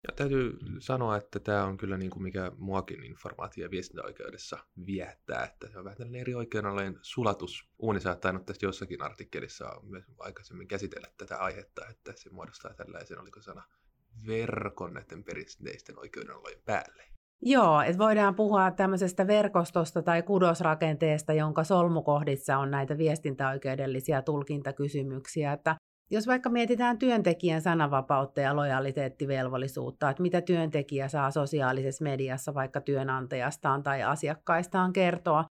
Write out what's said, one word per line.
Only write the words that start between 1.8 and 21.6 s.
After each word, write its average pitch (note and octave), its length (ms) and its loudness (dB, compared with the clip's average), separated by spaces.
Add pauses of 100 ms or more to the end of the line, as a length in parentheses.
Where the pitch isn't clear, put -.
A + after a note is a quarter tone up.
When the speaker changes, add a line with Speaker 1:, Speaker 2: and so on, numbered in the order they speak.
Speaker 1:
niinku F#2 220 -6
mikä F#2 380 -6
muakin F#2+ 460 -6
informaatio- - 600 -12
ja F2 60 -10
viestintäoikeudessa - 880 -12 (280)
viehättää, E2+ 580 -8
että - 240 -16
se G2 100 -18
on F#2 60 -16
vähän G2 120 -16
tällainen B2 240 -12
eri B2 140 -6
oikeudenalojen G2+ 680 -4
sulatus. - 760 -4
Uuni G#2 220 -2
saattaa F#2 320 0
nyt F#2 140 -6
tästä G2 200 -6
jossakin F2 360 -8
artikkelissa - 800 -12
myös G2 220 -16 (140)
aikaisemmin F#2 500 -16
käsitellä G2 480 -8
tätä - 200 -12
aihetta, F#2+ 540 -6
että - 260 -18
se - 140 -20
muodostaa - 440 -16
tällaisen, E2+ 460 -16
oliko G2 220 -20
sana, F#2+ 200 -20 (640)
verkon G#2 680 -6
näiden - 300 -16
perinteisten - 760 -14
oikeudenalojen - 640 -16
päälle. - 400 -4 (380)
Speaker 2:
Joo, A3 380 6
et F3 180 2
voidaan G#3 360 6
puhua G3+ 360 4
tämmöisestä F#3+ 560 2
verkostosta F#3 760 4
tai E3+ 200 4
kudosrakenteesta, D#3+ 1120 4
jonka D#3 320 2